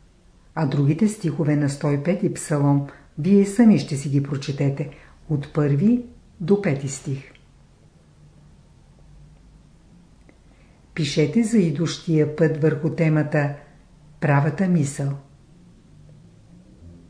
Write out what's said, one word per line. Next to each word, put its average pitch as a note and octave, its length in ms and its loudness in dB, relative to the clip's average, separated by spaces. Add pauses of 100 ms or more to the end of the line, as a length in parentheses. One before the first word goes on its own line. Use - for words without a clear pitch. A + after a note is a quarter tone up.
(540)
а D#3 120 -2
другите D3 420 2
стихове D3+ 480 -2
на D3 120 0
сто C#3+ 220 -2
и C#3+ 120 0
пети F3 320 -2
псалом C#3+ 520 0 (320)
вие G3 280 4
сами G#3+ 320 6
ще C#3 180 -6
си D3+ 120 -8
ги C#3 140 2
прочетете C#3 680 -4 (380)
от C#3+ 240 -4
първи E3 520 2 (360)
до G3 220 2
пети C#3 260 -2
стих. - 440 -10 (3500)
Пишете D3+ 480 0
за A3+ 160 0
идущия D#3 800 0
път D3+ 260 0
върху D3+ 280 0
темата D3+ 680 0 (640)
„Правата D3+ 480 0
мисъл“. C#3+ 440 0 (2000)